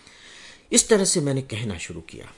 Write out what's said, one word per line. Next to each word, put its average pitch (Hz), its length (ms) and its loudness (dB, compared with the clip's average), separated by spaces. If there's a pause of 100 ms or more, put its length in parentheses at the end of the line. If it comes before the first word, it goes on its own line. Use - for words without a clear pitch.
(720)
इस - 180 4
तरह 196 160 6
से 180 160 2
मैंने 135 200 0
कहना 110 360 -6
शुरू 85 240 -10
किया। - 240 -16 (120)